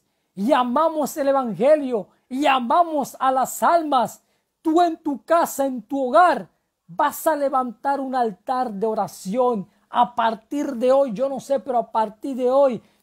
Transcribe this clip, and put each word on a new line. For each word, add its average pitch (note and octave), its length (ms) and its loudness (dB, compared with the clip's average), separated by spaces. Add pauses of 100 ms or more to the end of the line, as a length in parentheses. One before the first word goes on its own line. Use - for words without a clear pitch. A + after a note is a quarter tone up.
(340)
y G#3 200 0
amamos C#4+ 640 0
el C#4 100 -2
evangelio B3+ 800 0 (220)
y C4+ 160 -4
amamos C#4+ 760 0
a C4 140 2
las C4 280 -2
almas, C#4+ 640 0 (380)
tú E4 200 2
en E4+ 140 2
tu C#4+ 300 -8
casa, D#4+ 400 0
en B3+ 160 -6
tu C#4 260 -4
hogar, C#4 400 4 (400)
vas C#4 400 -2
a D#4 80 2
levantar C#4 640 -2
un C4 160 -6
altar B3+ 560 -4
de G3 160 -4
oración. A3 840 -2 (220)
A - 220 0
partir A#3 640 -4
de A#3 160 2
hoy, C4+ 220 2
yo A#3+ 140 -2
no C4+ 120 -6
sé, C4+ 200 -2
pero B3+ 200 -2
a A3+ 120 -4
partir A3+ 440 -4
de B3 160 -2
hoy, C4+ 280 4 (240)